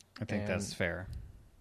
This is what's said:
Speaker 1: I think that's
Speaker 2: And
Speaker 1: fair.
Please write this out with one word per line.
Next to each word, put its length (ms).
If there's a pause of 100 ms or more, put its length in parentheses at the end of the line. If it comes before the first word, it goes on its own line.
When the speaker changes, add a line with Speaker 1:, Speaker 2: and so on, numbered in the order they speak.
(200)
Speaker 1:
I 60
think 200
that's 220
Speaker 2:
And 80
Speaker 1:
fair. 320 (520)